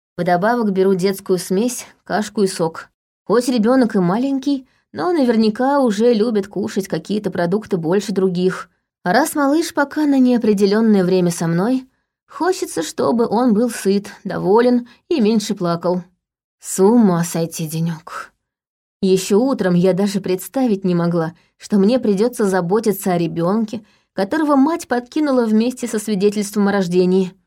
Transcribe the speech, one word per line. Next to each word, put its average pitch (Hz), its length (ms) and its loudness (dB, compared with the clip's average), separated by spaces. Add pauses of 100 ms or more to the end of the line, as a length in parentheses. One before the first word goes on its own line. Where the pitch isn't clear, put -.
(180)
Вдобавок 196 560 0
беру 190 220 2
детскую 190 440 -2
смесь, 208 460 -4 (180)
кашку 208 400 -4
и 190 40 2
сок. 165 420 -6 (360)
Хоть 240 220 0
ребёнок 247 480 2
и 196 40 2
маленький, 262 680 -2 (240)
но 320 220 -4
наверняка 247 680 2
уже 233 340 2
любит 208 340 0
кушать 196 420 -6
какие-то 190 420 -4
продукты 180 460 -2
больше 185 340 -2
других. 185 580 0 (340)
А 180 100 0
раз 294 220 2
малыш 302 380 0
пока 302 320 -2
на 277 140 2
неопределённое 214 840 2
время 180 260 2
со 170 160 -4
мной, 220 400 0 (400)
хочется, 339 560 -4
чтобы 240 440 -2
он 240 260 2
был 233 160 2
сыт, 202 400 -2 (160)
доволен 214 640 2 (180)
и 320 140 0
меньше 208 340 0
плакал. 175 480 -2 (560)
С - 240 -2
ума 196 400 4
сойти 165 440 -6
денёк. 160 640 -8 (680)
Ещё 190 380 2
утром 240 360 0
я 175 180 2
даже 196 260 -2
представить 190 640 -2
не 180 120 0
могла, 170 380 -2 (220)
что - 240 -2
мне 220 200 4
придётся 220 440 0
заботиться 190 720 0
о 175 40 0
ребёнке, 175 680 -2 (260)
которого 285 460 0
мать 320 320 0
подкинула 254 560 -2
вместе 226 420 0
со 220 120 -4
свидетельством 208 680 -2
о 196 60 0
рождении. 185 600 0 (140)